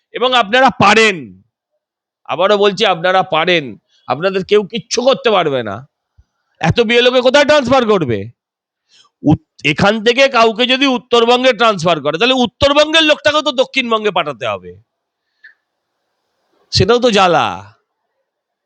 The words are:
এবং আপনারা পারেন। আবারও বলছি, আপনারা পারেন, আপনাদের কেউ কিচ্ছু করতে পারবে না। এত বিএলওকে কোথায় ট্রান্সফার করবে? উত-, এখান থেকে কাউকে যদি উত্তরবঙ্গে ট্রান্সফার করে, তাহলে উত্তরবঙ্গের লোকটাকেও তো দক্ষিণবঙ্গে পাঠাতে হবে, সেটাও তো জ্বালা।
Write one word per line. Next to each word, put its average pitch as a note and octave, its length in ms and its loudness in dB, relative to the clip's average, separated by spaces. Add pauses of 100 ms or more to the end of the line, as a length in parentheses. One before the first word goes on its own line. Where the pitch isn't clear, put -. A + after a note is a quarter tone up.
(120)
এবং B3+ 220 -2
আপনারা A#3+ 360 2
পারেন। G3 720 0 (840)
আবারও F#3 320 0
বলছি, G3+ 300 0
আপনারা F#3 360 0
পারেন, D#3+ 540 -2 (300)
আপনাদের F#3 380 -4
কেউ G#3 180 2
কিচ্ছু G#3+ 400 -8
করতে C4 280 0
পারবে D#3 320 0
না। A2 260 -10 (720)
এত - 200 0
বিএলওকে A#3+ 400 2
কোথায় B3+ 240 2
ট্রান্সফার C4 420 2
করবে? A#2+ 440 -2 (920)
উত-, - 460 -2
এখান G3 360 0
থেকে B3 240 2
কাউকে A#3 380 0
যদি C4 200 0
উত্তরবঙ্গে B3 680 0
ট্রান্সফার F3+ 480 0
করে, D3 180 -4
তাহলে B3 160 0
উত্তরবঙ্গের C#4+ 680 2
লোকটাকেও D4+ 400 0
তো C#4+ 100 -4
দক্ষিণবঙ্গে A#3 580 -2
পাঠাতে D3 360 -6
হবে, F#2 300 -8 (1900)
সেটাও G#3 280 0
তো B3 120 0
জ্বালা। B2+ 640 0 (920)